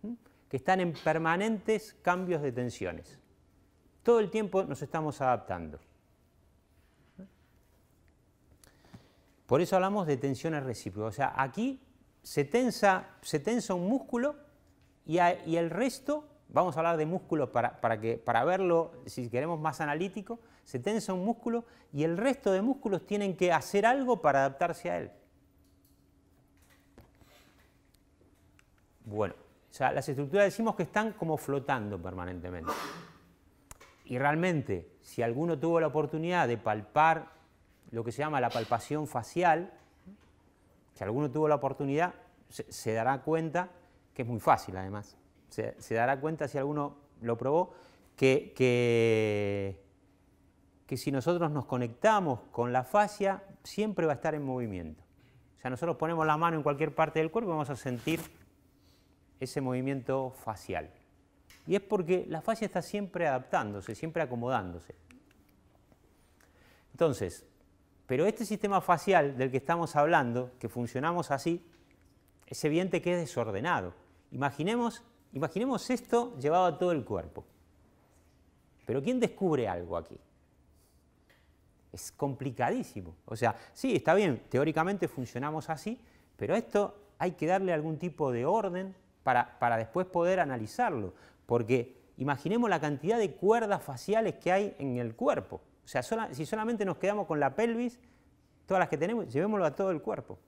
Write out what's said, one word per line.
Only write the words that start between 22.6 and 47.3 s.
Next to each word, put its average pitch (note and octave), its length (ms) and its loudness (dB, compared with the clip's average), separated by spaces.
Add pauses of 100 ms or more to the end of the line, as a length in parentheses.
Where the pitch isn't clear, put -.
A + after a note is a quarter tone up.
músculos A3 440 0
tienen G3+ 300 0
que F3+ 160 4
hacer G3+ 340 2
algo B3 360 2
para C#3 180 6
adaptarse C#3 520 0
a F3 80 -2
él. - 120 -8 (4000)
Bueno, G#2 300 -2
o - 380 -20
sea, C3 180 2
las C#3 160 -2
estructuras C#3+ 380 2
decimos A3 300 0
que F3+ 80 -2
están G#3+ 300 -2
como D#3+ 240 -2
flotando B2 600 -2
permanentemente. F2+ 720 -8 (1300)
Y A#2+ 140 -4
realmente, C#3+ 720 0 (100)
si - 220 -4
alguno D3 340 0
tuvo E3 220 2
la D#3+ 80 4
oportunidad D#3 600 0
de A#2 100 0
palpar C#3+ 760 2 (600)
lo A2+ 120 -4
que A#2 80 -4
se A2 80 -10
llama D3 200 0
la A#2+ 100 2
palpación A#2+ 580 -2
facial, E3+ 640 0 (1200)
si - 100 -10
alguno B2 280 -2
tuvo D3+ 160 2
la D3+ 80 6
oportunidad, C#3 580 0 (360)
se, - 220 -12
se - 220 -4
dará B2 280 0
cuenta, D#3+ 480 -2 (440)
que C3 100 -6
es A#2 40 -4
muy A#2 120 -4
fácil A2 380 2
además, G2 380 -10 (340)
se, A2 300 -6
se - 160 -6
dará B2+ 240 2
cuenta D3+ 280 -4
si C#3+ 100 -6
alguno C#3+ 400 -4 (240)
lo A#2 160 0